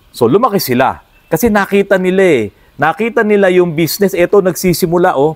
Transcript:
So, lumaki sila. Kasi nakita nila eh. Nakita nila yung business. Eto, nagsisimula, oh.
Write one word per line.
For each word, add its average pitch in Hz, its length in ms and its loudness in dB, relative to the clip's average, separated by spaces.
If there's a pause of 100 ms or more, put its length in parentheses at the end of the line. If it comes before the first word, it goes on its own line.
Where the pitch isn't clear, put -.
(140)
So, 117 160 0
lumaki 202 320 0
sila. 123 400 -2 (240)
Kasi 214 240 0
nakita 196 480 0
nila 185 240 0
eh. 147 200 2 (360)
Nakita 214 480 -2
nila 202 240 2
yung 180 240 2
business. 175 400 -2
Eto, 180 240 2
nagsisimula, 180 800 0
oh. 156 180 0